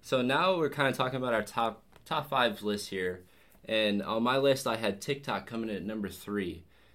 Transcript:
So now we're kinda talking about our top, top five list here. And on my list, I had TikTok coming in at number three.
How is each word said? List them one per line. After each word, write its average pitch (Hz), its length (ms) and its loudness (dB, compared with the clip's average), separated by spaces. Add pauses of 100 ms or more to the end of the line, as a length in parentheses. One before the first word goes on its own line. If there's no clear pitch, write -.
So 127 200 0
now 160 340 4
we're 156 140 0
kinda 139 220 2
talking 127 240 0
about 127 180 0
our 107 80 4
top, 113 400 -2 (220)
top 147 240 -4
five 120 340 2
list 104 280 -2
here. 92 340 -2 (400)
And 107 380 2
on 110 200 -2
my 123 160 4
list, 135 280 4
I 113 100 0
had 104 240 -2
TikTok 131 460 -4
coming 113 220 -4
in 107 80 -4
at 87 80 -6
number 107 240 -4
three. 90 560 -4 (300)